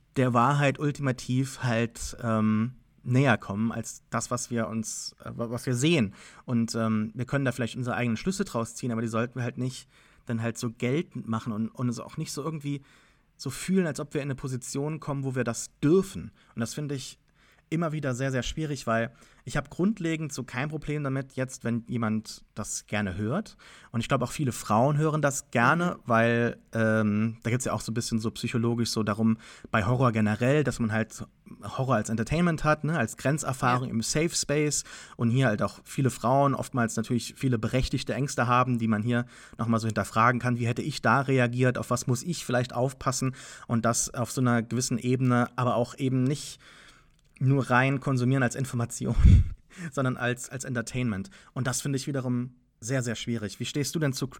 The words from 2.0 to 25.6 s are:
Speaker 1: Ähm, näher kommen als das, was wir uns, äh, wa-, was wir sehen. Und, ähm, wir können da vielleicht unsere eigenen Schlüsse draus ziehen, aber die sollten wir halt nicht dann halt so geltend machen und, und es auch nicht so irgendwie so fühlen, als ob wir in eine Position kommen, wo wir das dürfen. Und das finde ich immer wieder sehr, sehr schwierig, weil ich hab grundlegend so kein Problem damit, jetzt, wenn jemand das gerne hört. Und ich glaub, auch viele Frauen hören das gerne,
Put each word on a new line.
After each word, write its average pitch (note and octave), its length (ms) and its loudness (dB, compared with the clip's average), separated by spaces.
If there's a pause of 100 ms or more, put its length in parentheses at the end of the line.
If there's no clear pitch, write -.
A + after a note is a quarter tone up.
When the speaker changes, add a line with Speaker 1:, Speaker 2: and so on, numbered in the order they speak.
Speaker 1:
Ähm, A2 520 2 (300)
näher B2+ 360 4
kommen G#2+ 320 -4
als - 400 -10
das, A#2 180 -4
was A#2+ 220 -6
wir A#2 160 -2
uns, - 480 -8 (100)
äh, A#2 100 -10
wa-, A#2+ 140 -6
was A#2+ 160 -8
wir B2+ 100 0
sehen. C3 380 2 (320)
Und, A#2 300 0
ähm, A2 400 0
wir B2+ 100 -6
können C#3 200 -2
da B2 60 0
vielleicht A#2 240 -4
unsere B2 200 -4
eigenen A#2 220 0
Schlüsse F#3+ 280 -2
draus A#2 300 -6
ziehen, B2 160 -6
aber A2+ 100 -2
die A#2 60 -2
sollten A2+ 320 -2
wir B2 40 -2
halt B2 140 -6
nicht B2+ 320 -6 (380)
dann A2+ 160 -2
halt A#2 160 -4
so A#2+ 100 -4
geltend B2+ 580 -4
machen A2+ 240 -4
und, G#2+ 180 -2
und B2 200 -2
es A#2 100 -4
auch - 180 -14
nicht D#3 140 -6
so C#3 120 -8
irgendwie C#3+ 400 -6 (540)
so - 120 -8
fühlen, F3+ 380 0
als C#3+ 120 -4
ob D3 140 -8
wir D3 80 -2
in C#3 60 -4
eine C3+ 80 -2
Position C#3 640 -6
kommen, C#3 240 -6
wo C3 100 -4
wir B2+ 100 0
das - 280 -6 (120)
dürfen. D#3+ 460 4 (240)
Und - 60 -6
das A#2 160 -4
finde D3 180 -6
ich - 240 -10 (540)
immer D#3+ 220 0
wieder D3 200 -2
sehr, C3+ 180 -2
sehr B2+ 120 0
schwierig, D3 420 -4
weil A#2 280 0 (320)
ich C3 100 -6
hab D3 140 -4
grundlegend E3 640 0
so B2+ 100 -6
kein B2+ 240 -4
Problem D3+ 380 -4
damit, C3+ 320 -4
jetzt, B2+ 260 -4
wenn A#2 240 0
jemand A2 560 -2 (100)
das - 320 -8
gerne G#2 300 -2
hört. A2+ 400 -4 (360)
Und A2+ 100 -2
ich - 80 -4
glaub, B2+ 140 2
auch B2 100 -2
viele C3 180 -2
Frauen B2+ 460 2
hören D#3 240 2
das C#3+ 300 -2
gerne, D#3 440 4